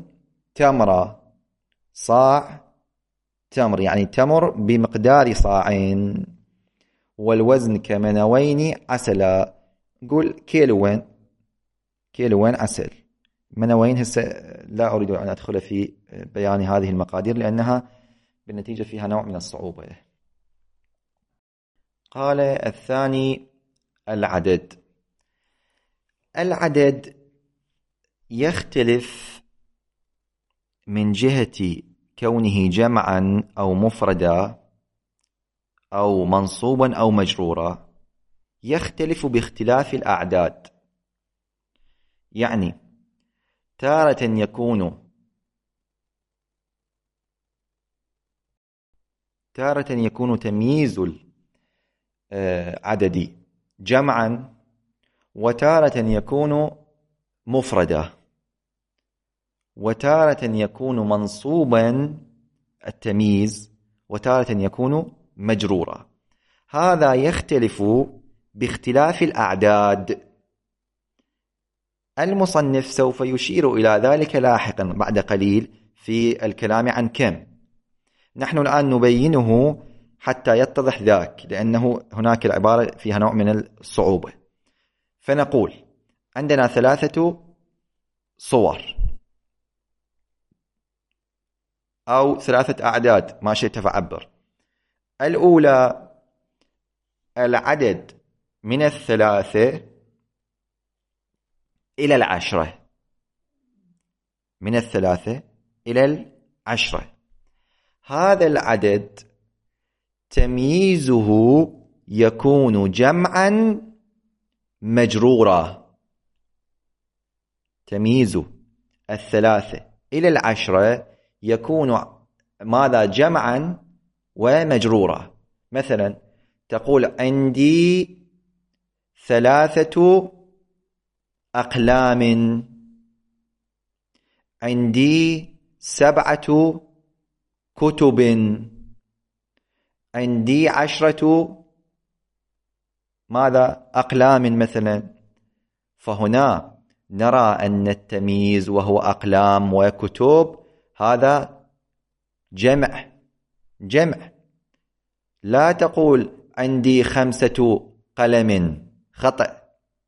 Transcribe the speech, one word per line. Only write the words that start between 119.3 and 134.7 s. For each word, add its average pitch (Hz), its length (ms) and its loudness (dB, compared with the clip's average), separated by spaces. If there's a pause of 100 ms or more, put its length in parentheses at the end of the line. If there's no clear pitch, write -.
إلى 160 160 0
العشرة 113 800 0 (360)
يكون 117 600 -2 (580)
ماذا؟ 120 420 2
جمعًا 139 760 -2 (580)
ومجرورا. 113 960 0 (380)
مثلًا 104 480 -4 (480)
تقول: 123 520 0
"عندي 139 960 2 (1080)
ثلاثة 156 1040 2 (1200)
أقلام"، 123 680 2 (2500)
"عندي 135 920 0 (240)